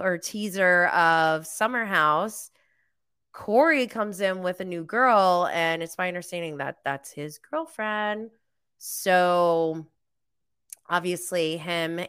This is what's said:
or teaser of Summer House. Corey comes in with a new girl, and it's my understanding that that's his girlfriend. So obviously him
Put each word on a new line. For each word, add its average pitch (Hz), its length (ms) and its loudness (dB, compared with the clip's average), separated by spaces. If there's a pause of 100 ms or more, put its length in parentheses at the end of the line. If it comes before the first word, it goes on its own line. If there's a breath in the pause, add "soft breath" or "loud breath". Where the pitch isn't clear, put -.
or 185 180 0
teaser 185 680 2
of 160 600 2
Summer 233 380 -2
House. 175 680 0 (840)
Corey 269 540 2
comes 208 340 -6
in 185 220 0
with 180 180 -4
a 196 40 -6
new 175 200 -8
girl, 190 680 4
and 165 300 0
it's - 160 -10
my 185 100 -2
understanding 170 500 -8
that 139 260 -6
that's 139 280 -6
his 151 260 -12
girlfriend. 214 920 -6 (480)
So 175 1080 2 (1000)
obviously 170 680 -2
him 165 520 -4